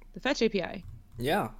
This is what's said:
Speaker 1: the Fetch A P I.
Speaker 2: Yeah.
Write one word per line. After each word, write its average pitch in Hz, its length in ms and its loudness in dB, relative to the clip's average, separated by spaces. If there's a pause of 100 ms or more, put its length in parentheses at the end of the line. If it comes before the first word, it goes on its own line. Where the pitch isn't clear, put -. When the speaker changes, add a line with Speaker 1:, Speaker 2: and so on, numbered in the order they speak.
(140)
Speaker 1:
the 185 60 -12
Fetch 269 220 2
A 226 80 6
P 196 120 2
I. - 220 -6 (340)
Speaker 2:
Yeah. 143 320 2 (100)